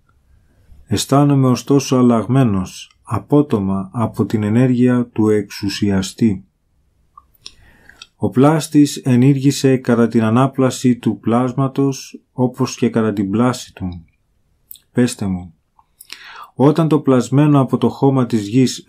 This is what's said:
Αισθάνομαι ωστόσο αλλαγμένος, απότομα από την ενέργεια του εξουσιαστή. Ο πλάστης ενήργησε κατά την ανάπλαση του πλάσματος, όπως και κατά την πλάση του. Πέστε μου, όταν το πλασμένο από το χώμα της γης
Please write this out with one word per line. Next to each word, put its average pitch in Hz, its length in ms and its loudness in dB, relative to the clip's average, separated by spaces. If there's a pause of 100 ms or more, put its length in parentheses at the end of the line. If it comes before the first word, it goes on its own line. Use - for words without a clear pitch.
(840)
Αισθάνομαι 135 640 2
ωστόσο 131 480 0
αλλαγμένος, 117 960 0 (120)
απότομα 101 920 -2
από 110 320 -4
την 107 180 -4
ενέργεια 123 600 0
του 107 240 -2
εξουσιαστή. 101 1160 -2 (1700)
Ο 104 140 -4
πλάστης 147 680 2
ενήργησε 131 800 2
κατά 120 300 2
την 117 160 0
ανάπλαση 123 720 0
του 110 240 -4
πλάσματος, 131 1040 -4 (100)
όπως 123 440 -4
και 117 140 -2
κατά 107 240 -2
την 101 160 -4
πλάση 117 440 -2
του. 87 320 -10 (880)
Πέστε 120 340 -2
μου, 92 280 -6 (1000)
όταν 151 340 2
το 151 120 2
πλασμένο 135 600 2
από 127 180 0
το 113 120 0
χώμα 135 360 0
της 110 220 -4
γης 123 420 0